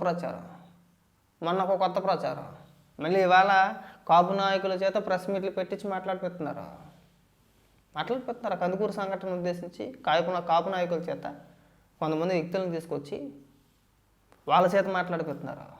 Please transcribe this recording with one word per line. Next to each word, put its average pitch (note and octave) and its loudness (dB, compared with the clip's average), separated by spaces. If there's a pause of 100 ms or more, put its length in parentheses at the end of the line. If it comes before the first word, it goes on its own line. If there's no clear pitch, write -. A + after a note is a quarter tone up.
ప్రచారం, F3 -4 (960)
మొన్న F3 0
ఒక F#3+ 2
కొత్త F3+ 2
ప్రచారం, D3 -2 (520)
మళ్ళీ E3+ 2
ఇవాళ F#3+ 8 (580)
కాపు F3+ 8
నాయకుల G3 0
చేత F#3+ 0 (100)
ప్రెస్ F3+ -2
మీట్లు F#3+ -2
పెట్టించి F#3+ -6
మాట్లాడిపిస్తున్నారు. F3+ -6 (1300)
మాట్లాడిపిస్తున్నారు. A#3 -4
కందుకూరు F#3+ 0
సంఘటన F#3+ -4 (100)
ఉద్దేశించి F3 -6 (220)
కాపు E3+ 2
నా-, F3 -2
కాపు E3+ 4
నాయకుల F3 -2
చేత C#3 -6 (760)
కొంతమంది D#3+ 0
వ్యక్తులను F3 -2
తీసుకొచ్చి D3+ -6 (1300)
వాళ్ళ E3 6 (100)
చేత F#3+ 4 (100)
మాట్లాడిపిస్తున్నారు. E3 -6 (140)